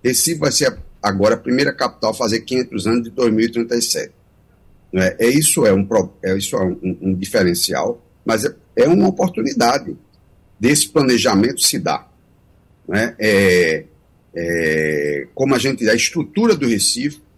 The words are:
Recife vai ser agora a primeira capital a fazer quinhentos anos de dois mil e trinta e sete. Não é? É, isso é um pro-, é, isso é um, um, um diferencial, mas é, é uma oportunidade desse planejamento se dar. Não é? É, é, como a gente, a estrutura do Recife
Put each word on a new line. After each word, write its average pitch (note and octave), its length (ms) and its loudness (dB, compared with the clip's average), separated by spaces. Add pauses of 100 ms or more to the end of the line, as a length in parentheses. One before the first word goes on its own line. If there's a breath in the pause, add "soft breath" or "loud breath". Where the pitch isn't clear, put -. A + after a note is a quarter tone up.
Recife D3+ 360 -2
vai D3+ 140 -2
ser C3 260 -2 (240)
agora G2+ 320 2
a - 40 -2
primeira C3+ 340 0
capital A2 400 -2
a - 20 -8
fazer A2 260 -2
quinhentos A#2+ 460 -4
anos A#2 160 2
de A2+ 80 -12
dois A#2+ 220 0
mil A2 120 2
e A#2 60 0
trinta A#2 260 -4
e A#2 60 -2
sete. - 300 -6 (800)
Não F#2 100 0
é? F#2 160 0
É, A#2 100 4
isso C#3+ 380 2
é G2+ 60 6
um G2 120 2
pro-, G2 380 0
é, F#2+ 140 -2
isso - 200 -4
é F#2+ 80 0
um, F2+ 180 -2
um, F2+ 200 -4
um F#2 120 0
diferencial, F#2 880 -2 (220)
mas A2+ 200 0
é, - 100 -4 (220)
é B2 120 4
uma G3 200 4
oportunidade A3+ 880 -2 (640)
desse C3+ 300 2
planejamento A#2+ 720 2
se - 180 0
dar. - 320 -6 (760)
Não F2+ 100 -4
é? A#2 220 -2
É, F2+ 680 2 (500)
é, D#2 1000 -2
como C3+ 200 0
a B2 40 0
gente, A#2+ 300 -2
a - 60 4
estrutura G3 640 0
do C#3+ 100 -4
Recife A#2+ 540 -2 (180)